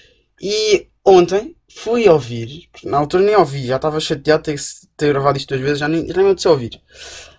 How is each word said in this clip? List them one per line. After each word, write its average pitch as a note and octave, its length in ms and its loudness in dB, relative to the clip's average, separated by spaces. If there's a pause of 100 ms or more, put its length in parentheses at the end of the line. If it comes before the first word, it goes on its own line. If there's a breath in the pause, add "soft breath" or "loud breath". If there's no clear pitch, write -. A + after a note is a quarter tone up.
(420 loud breath)
E G#3+ 460 -2 (180)
ontem F#3 500 4 (140)
fui A3+ 400 0
ouvir, B2 640 -2
porque - 160 -18
na C#3+ 100 -2
altura D3 260 0
nem G#3 120 2
ouvi, C#3 300 0
já B2+ 120 -2
estava D#3 220 -4
chateado D3+ 440 -2
de D3+ 120 -6
ter, C#3 80 -10 (340)
ter D3 160 0
gravado C#3 240 0
isto - 120 -10
duas C3+ 120 -4
vezes, C#3+ 180 -2
já D3 80 -4
nem, D#3+ 200 -2
já E3 60 -8
nem F#3 120 2
me G3 60 4
apeteceu F3+ 200 2
ouvir. B2 300 -2 (560 loud breath)